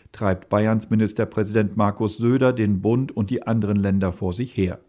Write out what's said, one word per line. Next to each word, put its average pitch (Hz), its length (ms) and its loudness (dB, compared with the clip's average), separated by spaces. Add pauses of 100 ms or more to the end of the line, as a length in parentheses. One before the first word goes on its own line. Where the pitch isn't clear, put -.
(120)
treibt 95 380 -2
Bayerns 107 420 0
Ministerpräsident 107 840 0
Markus 104 420 0
Söder 127 360 2
den 104 280 0
Bund 120 360 0
und 101 140 -2
die - 160 -4
anderen 104 300 0
Länder 98 360 0
vor 92 180 -6
sich 120 240 -6
her. 92 340 -2